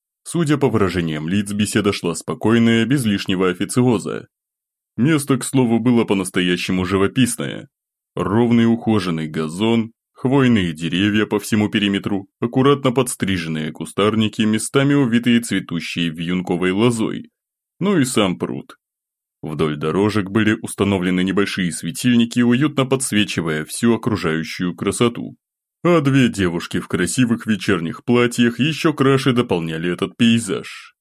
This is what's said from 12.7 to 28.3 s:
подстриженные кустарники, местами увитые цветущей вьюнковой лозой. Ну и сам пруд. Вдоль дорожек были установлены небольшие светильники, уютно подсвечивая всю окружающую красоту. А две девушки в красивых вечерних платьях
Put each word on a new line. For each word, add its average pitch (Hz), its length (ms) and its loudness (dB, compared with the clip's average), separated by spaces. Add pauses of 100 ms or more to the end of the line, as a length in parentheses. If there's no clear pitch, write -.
подстриженные 87 800 -2
кустарники, 107 680 -2
местами 123 520 0
увитые 120 460 2
цветущей 87 720 -4
вьюнковой 87 600 -2
лозой. 113 580 0 (500)
Ну 190 180 0
и 139 60 4
сам 95 340 0
пруд. 69 380 -8 (640)
Вдоль 76 360 -2
дорожек 95 520 0
были 107 320 2
установлены 92 600 0
небольшие 95 480 -2
светильники, 117 720 0
уютно 131 440 2
подсвечивая 98 800 -2
всю 117 300 0
окружающую 87 840 -4
красоту. - 600 -2 (480)
А 170 160 4
две 135 260 4
девушки 87 540 -2
в - 80 -16
красивых 113 580 0
вечерних 87 560 -2
платьях 120 560 2